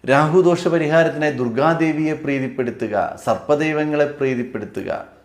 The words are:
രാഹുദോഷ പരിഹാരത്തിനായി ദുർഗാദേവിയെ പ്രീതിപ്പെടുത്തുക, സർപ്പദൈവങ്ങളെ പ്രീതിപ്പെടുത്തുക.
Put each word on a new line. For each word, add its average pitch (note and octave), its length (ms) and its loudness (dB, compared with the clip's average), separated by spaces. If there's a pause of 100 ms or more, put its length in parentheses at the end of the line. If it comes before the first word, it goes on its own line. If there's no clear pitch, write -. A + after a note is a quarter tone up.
(120)
രാഹുദോഷ E3 640 4
പരിഹാരത്തിനായി D3+ 640 2
ദുർഗാദേവിയെ D#3 800 0
പ്രീതിപ്പെടുത്തുക, B2+ 720 -4 (300)
സർപ്പദൈവങ്ങളെ D3 800 0 (120)
പ്രീതിപ്പെടുത്തുക. A2+ 720 -4 (340)